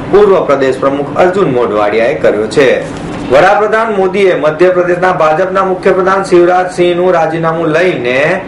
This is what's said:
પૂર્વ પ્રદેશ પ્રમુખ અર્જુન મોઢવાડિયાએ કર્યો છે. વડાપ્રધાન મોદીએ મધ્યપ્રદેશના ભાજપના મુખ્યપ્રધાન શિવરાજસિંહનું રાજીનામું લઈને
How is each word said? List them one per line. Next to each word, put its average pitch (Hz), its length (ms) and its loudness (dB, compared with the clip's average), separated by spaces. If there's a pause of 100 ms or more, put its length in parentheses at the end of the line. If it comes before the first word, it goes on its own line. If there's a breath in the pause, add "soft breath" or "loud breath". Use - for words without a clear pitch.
(120)
પૂર્વ 196 320 4
પ્રદેશ 135 360 0
પ્રમુખ 139 380 -2
અર્જુન 180 360 0
મોઢવાડિયાએ 110 600 0
કર્યો 107 320 0
છે. 123 360 2 (480)
વડાપ્રધાન 208 680 2
મોદીએ 185 380 0
મધ્યપ્રદેશના 175 800 0
ભાજપના 185 520 0
મુખ્યપ્રધાન 185 580 0
શિવરાજસિંહનું 180 880 2
રાજીનામું 160 560 -2
લઈને 151 800 -2